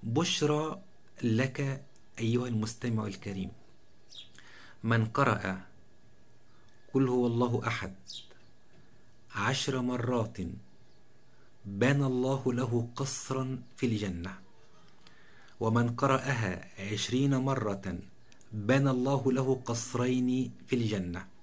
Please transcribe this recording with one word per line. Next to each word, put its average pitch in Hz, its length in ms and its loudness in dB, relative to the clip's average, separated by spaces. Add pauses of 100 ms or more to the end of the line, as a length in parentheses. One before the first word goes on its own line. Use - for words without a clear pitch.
بشرى 151 800 2 (400)
لك 135 640 2 (340)
أيها 120 300 2
المستمع 110 580 0
الكريم، 95 440 -4 (1300)
من 113 200 6
قرأ 110 560 2 (1300)
"قل 135 140 6
هو 123 180 4
الله 117 400 4
أحد" 107 280 -2 (1400)
عشر 131 460 2
مرات 123 580 0 (1300)
بنى 123 420 4
الله 131 460 2
له 120 440 2
قصرا 131 680 -2 (140)
في 131 100 0
الجنة، 95 480 0 (1300)
ومن 117 280 6
قرأها 120 800 2 (240)
عشرين 131 440 2
مرة 107 600 0 (540)
بنى 127 380 4
الله 127 420 4
له 131 320 4
قصرين 123 880 2 (140)
في 131 100 2
الجنة 95 500 0 (160)